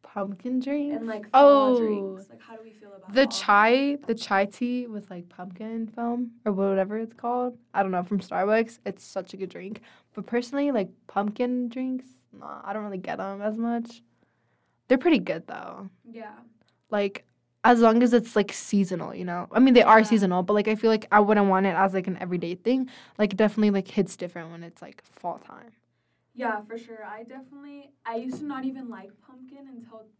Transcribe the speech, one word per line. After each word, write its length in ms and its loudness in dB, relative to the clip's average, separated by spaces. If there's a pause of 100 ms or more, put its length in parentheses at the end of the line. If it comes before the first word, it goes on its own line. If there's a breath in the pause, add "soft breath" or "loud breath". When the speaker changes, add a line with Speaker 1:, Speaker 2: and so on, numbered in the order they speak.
Speaker 1:
Pumpkin 580 -6
drinks? 360 -4
Speaker 2:
And, 100 -8
like, 240 -10
fall 460 8
Speaker 1:
Oh. 20 2
Speaker 2:
drinks. 520 -4
Like, 100 -20
how 160 -20
do 60 -20
we 100 -20
feel 220 -20
about 180 -20
Speaker 1:
The 120 4
Speaker 2:
fall 80 -2
Speaker 1:
chai, 380 4 (160)
Speaker 2:
drinks? 200 -4
Speaker 1:
the 80 -2
chai 320 0
tea 400 -6
with, 240 -14
like, 180 -16
pumpkin 580 -10
foam 460 -6 (120)
or 80 0
whatever 460 0
it's 160 -10
called. 440 -4 (160)
I 80 0
don't 100 -2
know, 100 -2
from 180 -4
Starbucks. 640 -2
It's 200 -12
such 300 -12
a 20 -16
good 140 -10
drink. 300 -14 (340 soft breath)
But 120 -12
personally, 460 -4
like, 180 -2 (160)
pumpkin 600 -4
drinks, 380 -8 (260)
nah, 320 -16
I 80 -10
don't 120 -8
really 140 -10
get 220 -10
'em 200 -10
as 160 -6
much. 460 -6 (880)
They're 100 6
pretty 220 4
good, 260 -6
though. 440 -14 (200)
Speaker 2:
Yeah. 280 -18 (520)
Speaker 1:
Like, 340 -2 (400)
as 160 6
long 220 6
as 120 4
it's, 200 0
like, 180 0
seasonal, 640 -4
you 100 -10
know? 280 -8
I 80 2
mean, 140 8
they 80 10
are 180 8
Speaker 2:
Yeah. 60 2
Speaker 1:
seasonal, 360 2
but, 120 0
like, 140 2
I 60 0
feel 160 2
like 220 0
I 80 6
wouldn't 280 4
want 180 2
it 100 -2
as, 160 0
like, 140 -4
an 120 -6
everyday 360 -6
thing. 340 -2 (300 loud breath)
Like, 160 0
it 20 -6
definitely, 340 2
like, 180 -4
hits 280 -2
different 340 -12
when 140 -18
it's, 160 -20
like, 240 -20
fall 340 -12
time. 340 -20 (640)
Speaker 2:
Yeah, 280 -6
for 160 -16
sure. 260 -18
I 200 -16
definitely, 680 -20 (160)
I 100 -8
used 220 -8
to 60 -10
not 200 -8
even 240 -8
like 220 -16 (100)
pumpkin 460 -20
until 400 -20 (140)